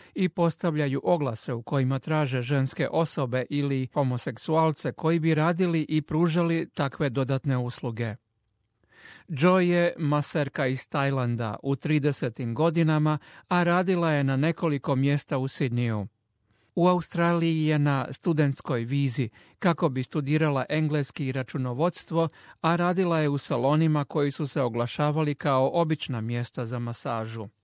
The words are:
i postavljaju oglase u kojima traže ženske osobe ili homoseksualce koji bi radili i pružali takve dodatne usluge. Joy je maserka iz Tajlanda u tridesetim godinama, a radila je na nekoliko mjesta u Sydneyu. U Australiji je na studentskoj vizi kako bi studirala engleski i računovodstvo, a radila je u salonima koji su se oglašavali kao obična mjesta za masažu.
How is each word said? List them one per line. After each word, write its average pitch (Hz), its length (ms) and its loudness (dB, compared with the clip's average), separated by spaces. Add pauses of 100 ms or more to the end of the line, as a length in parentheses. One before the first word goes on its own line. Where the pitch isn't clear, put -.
(140)
i 185 160 0
postavljaju 151 760 0
oglase 143 500 0
u 117 100 -6
kojima 135 360 0
traže 143 420 0
ženske 135 480 0
osobe 131 600 0
ili 139 440 -2
homoseksualce 147 1000 0
koji 160 280 0
bi 160 160 2
radili 165 540 2
i 156 120 2
pružali 165 720 0
takve 143 360 -2
dodatne 131 480 0
usluge. 120 580 -4 (1120)
Joy 180 320 4
je 175 380 4
maserka 147 720 -2
iz 131 220 -4
Tajlanda 123 760 -2
u 139 120 0
tridesetim 135 800 -2
godinama, 156 640 2 (300)
a 180 160 2
radila 170 480 2
je 143 120 2
na 135 140 0
nekoliko 151 580 0
mjesta 139 420 0
u 131 100 -2
Sydneyu. 120 600 -2 (680)
U 175 120 4
Australiji 170 800 2
je 151 140 2
na 139 340 0
studentskoj 143 680 0
vizi 127 460 -2 (300)
kako 170 300 2
bi 131 140 -2
studirala 147 680 0
engleski 147 580 -2
i 131 40 -2
računovodstvo, 139 1000 -2 (320)
a 165 140 2
radila 175 440 2
je 151 100 2
u 143 80 0
salonima 147 680 2
koji 143 260 0
su 147 160 -4
se 143 140 -2
oglašavali 143 720 0
kao 135 380 2
obična 156 480 0
mjesta 120 440 -4
za 120 140 -6
masažu. 117 680 -6 (160)